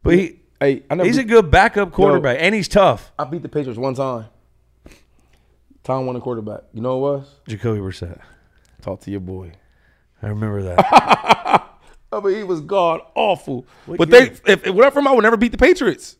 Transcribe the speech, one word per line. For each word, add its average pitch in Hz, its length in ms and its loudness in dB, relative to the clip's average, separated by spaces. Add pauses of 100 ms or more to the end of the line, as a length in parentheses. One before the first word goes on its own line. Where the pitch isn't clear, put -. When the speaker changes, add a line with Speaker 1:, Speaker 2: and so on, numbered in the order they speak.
Speaker 1:
But 165 80 2
Speaker 2:
Yeah. 175 100 6
Speaker 1:
he, - 180 -8 (220)
Speaker 2:
Hey, 139 280 0
I 147 60 -2
never 180 120 0
Speaker 1:
he's 247 100 0
a 269 60 -2
Speaker 2:
beat 214 60 -8
Speaker 1:
good 214 220 4
backup 196 380 2
Speaker 2:
Yo, - 60 -18
Speaker 1:
quarterback, 143 440 2
and 190 160 0
he's 190 140 -4
tough. 165 500 2
Speaker 2:
I 143 60 -4
beat 156 160 -10
the 135 80 -14
Patriots 131 280 -6
one 131 180 -6
time. 127 300 -8 (1600)
Tom 131 220 -6
won 127 100 -6
a 117 60 -10
quarterback. 110 400 -10 (120)
You 110 80 -12
know 127 180 -4
who 135 80 -4
it 143 100 -4
was? 139 180 -16 (120)
Speaker 1:
Jacoby 110 320 -6
Brissett. 92 400 -12 (600)
Speaker 2:
Talk 95 200 -12
to 98 100 -14
your 98 80 -8
boy. 92 320 -14 (720)
Speaker 1:
I 104 60 -10
remember 104 360 -6
that. 90 160 -2
Speaker 2:
<laughs> - 1300 -2
I 214 100 -6
mean, 196 160 -2
he 214 60 -10
was 180 180 -6
god 165 400 -2 (120)
awful. 175 520 -4 (200)
Speaker 1:
What 165 140 -12
Speaker 2:
But 160 100 2
Speaker 1:
year? 240 180 8 (180)
Speaker 2:
they, 196 80 4
if - 120 -2
it 190 80 -4
weren't 262 200 4
for 285 60 0
him, 277 80 0
I 277 40 4
would 240 120 4
never 226 140 2
beat 226 140 0
the - 60 -12
Patriots. 254 640 0